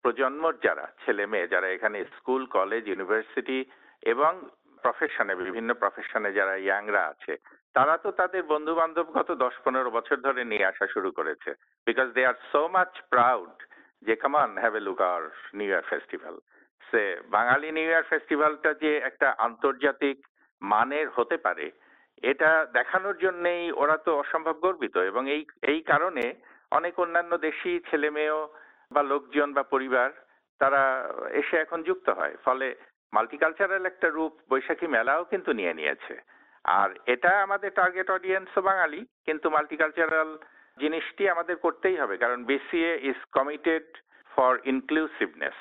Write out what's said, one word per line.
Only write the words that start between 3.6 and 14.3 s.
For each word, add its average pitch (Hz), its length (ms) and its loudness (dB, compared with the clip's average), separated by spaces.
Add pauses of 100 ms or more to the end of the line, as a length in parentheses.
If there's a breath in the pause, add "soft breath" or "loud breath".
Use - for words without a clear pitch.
এবং 147 460 0 (340)
প্রফেশনে, 117 520 -2
বিভিন্ন 95 400 -4
প্রফেশনে 104 580 -2
যারা 98 240 0
ইয়াংরা 98 500 0
আছে, 73 300 -8 (380 soft breath)
তারা 147 220 6
তো 196 140 -6
তাদের 180 320 -2
বন্ধু 151 320 -2
বান্ধব 165 380 0
গত 170 200 0
দশ 127 200 0 (120)
পনেরো 127 260 0
বছর 117 260 -2
ধরে 127 280 -2
নিয়ে 107 220 0
আসা 95 200 0
শুরু 95 240 -2
করেছে, 76 440 -6 (320)
because 120 260 0
they 127 140 2
are - 300 -2
so 160 180 2
much 180 420 0
proud 120 480 2 (380 loud breath)
যে, 110 200 2
"Come 143 120 0